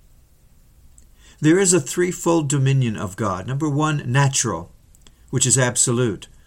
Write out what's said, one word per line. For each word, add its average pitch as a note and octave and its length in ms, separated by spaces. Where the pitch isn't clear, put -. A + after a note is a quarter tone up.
There D#3+ 180
is F#3+ 140
a E3+ 80
threefold E3+ 640
dominion C3 480
of F2+ 220
God. F#2+ 300
Number C#3+ 220
one, D3 400
natural, A#2+ 640
which C3 160
is B2+ 120
absolute, B2 720